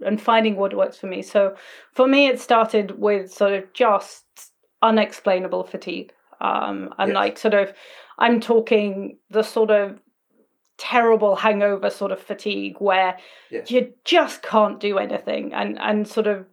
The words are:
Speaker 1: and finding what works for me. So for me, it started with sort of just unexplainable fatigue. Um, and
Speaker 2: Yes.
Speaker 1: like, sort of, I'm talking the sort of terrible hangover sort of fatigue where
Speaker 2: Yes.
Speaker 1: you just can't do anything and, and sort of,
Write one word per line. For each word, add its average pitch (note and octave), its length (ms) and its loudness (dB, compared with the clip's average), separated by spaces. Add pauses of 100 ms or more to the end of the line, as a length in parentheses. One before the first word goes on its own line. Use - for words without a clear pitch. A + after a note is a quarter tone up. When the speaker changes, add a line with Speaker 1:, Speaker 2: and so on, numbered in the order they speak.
Speaker 1:
and G#3+ 160 -2
finding A3 360 2
what G3 180 -2
works F#3+ 240 -2
for - 80 -12
me. F#3+ 140 -10
So G3 340 0 (380)
for B3+ 120 4
me, C#4 220 6
it C4 140 -2
started A3 580 0
with G3+ 320 -2
sort G3+ 220 0
of F#3+ 180 -8
just - 540 0 (560)
unexplainable F#3 840 0
fatigue. F3+ 480 -12 (300)
Um, G3 560 -4
and G3 140 0
Speaker 2:
Yes. G3 40 -2
Speaker 1:
like, G#3 220 -2
sort A3 160 0
of, G3 180 2 (480)
I'm A#3+ 220 4
talking G#3 800 0 (100)
the G#3+ 140 0
sort A3 280 0
of G3+ 300 0 (760)
terrible A3 580 2
hangover G3+ 560 0
sort G3 200 -6
of F#3+ 80 -8
fatigue - 600 -8
where F#3 360 2 (360)
Speaker 2:
Yes. - 180 -10
Speaker 1:
you B3 240 0 (100)
just - 380 2
can't G#3 380 2
do G3+ 180 -2
anything - 560 -6
and, G#3 260 -6
and G#3 280 -4
sort G#3+ 180 -2
of, G3+ 280 -4